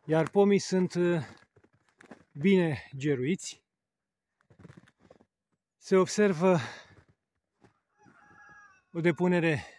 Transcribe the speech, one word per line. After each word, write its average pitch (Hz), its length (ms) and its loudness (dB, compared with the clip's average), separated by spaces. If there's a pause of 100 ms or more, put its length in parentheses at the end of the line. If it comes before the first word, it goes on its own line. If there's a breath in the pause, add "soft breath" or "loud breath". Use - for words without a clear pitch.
iar 156 240 0
pomii 202 300 2
sunt, 185 340 -2
uh, 175 300 0 (1080 loud breath)
bine 165 640 0
geruiți. 139 680 -6 (2250)
Se - 200 0
observă 185 600 2 (2250 loud breath)
o 170 80 -10
depunere 170 640 0 (160 loud breath)